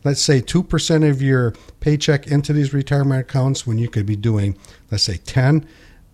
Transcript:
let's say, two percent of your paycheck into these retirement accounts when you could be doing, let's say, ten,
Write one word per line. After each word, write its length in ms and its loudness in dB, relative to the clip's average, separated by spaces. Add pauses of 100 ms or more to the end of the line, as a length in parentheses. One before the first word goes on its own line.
let's 180 -2
say, 200 2
two 240 0
percent 400 0
of 180 0
your 320 2 (240)
paycheck 480 0
into 260 0
these 220 0
retirement 460 0
accounts 460 -2
when 120 -2
you 100 -2
could 160 -2
be 120 -2
doing, 420 0 (320)
let's 140 -2
say, 140 -4
ten, 460 2 (500)